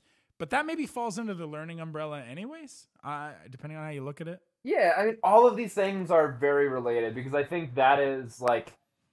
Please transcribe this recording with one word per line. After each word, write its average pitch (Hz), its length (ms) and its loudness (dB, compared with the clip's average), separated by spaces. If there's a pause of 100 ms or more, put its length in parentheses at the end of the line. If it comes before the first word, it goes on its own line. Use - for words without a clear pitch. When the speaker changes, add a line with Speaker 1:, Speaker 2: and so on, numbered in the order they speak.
(380)
Speaker 1:
But 156 140 -8
that 285 160 0
maybe 320 180 -4
falls 226 320 -8
into 220 160 -6
the 170 140 -10
learning 160 320 -12
umbrella 156 420 -8
anyways, 226 640 -16 (180)
uh, 147 280 -10 (180)
depending 151 300 -14
on 156 60 -10
how 156 60 -8
you 139 120 -8
look 143 180 -10
at 160 60 -10
it. 180 120 -12 (240)
Speaker 2:
Yeah, 240 340 4
I 202 80 2
mean, 220 180 -2
all 220 240 8
of 220 80 4
these 220 180 -6
things 190 380 -2
are 151 220 6
very 143 340 2
related 120 480 -2
because 131 180 -8
I 143 100 2
think 160 320 -6
that 135 240 6
is, 131 420 -2
like, 120 320 0 (400)